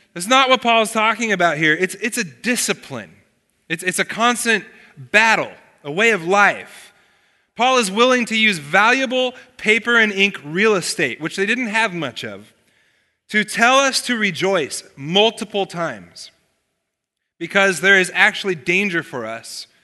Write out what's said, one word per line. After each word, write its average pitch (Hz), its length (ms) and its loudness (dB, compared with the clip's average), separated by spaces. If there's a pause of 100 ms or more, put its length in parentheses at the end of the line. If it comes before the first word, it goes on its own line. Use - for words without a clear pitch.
(140)
that's 175 140 -8
not 262 220 4
what 262 120 2
Paul's 226 320 2
talking 220 400 0
about 170 240 2
here. 156 160 2
It's, 180 220 -2
it's 220 220 -6
a 226 60 -4
discipline. 139 880 -6 (540)
It's, 165 160 -6
it's 180 160 -2
a 185 60 -2
constant 226 600 0 (320)
battle, 165 560 2 (300)
a 143 80 -8
way 220 200 2
of 175 140 -2
life. 180 680 0 (640)
Paul 254 220 2
is 202 140 0
willing 240 360 2
to 226 80 -4
use 220 220 2
valuable 247 760 0 (220)
paper 226 400 2
and 214 160 2
ink 196 300 0
real 190 300 0
estate, 143 460 -2
which 160 160 -6
they 196 100 -2
didn't 233 220 -2
have 214 260 -2
much 143 300 -8
of, 104 300 -14 (720)
to 208 160 0
tell 240 340 2
us 269 300 0
to 247 100 -2
rejoice 180 680 -2 (120)
multiple 202 680 0
times, 127 680 -10 (1080)
because 185 440 0
there 196 180 6
is 180 140 0
actually 190 420 2
danger 175 480 -2
for 120 220 -10
us - 420 -12 (160)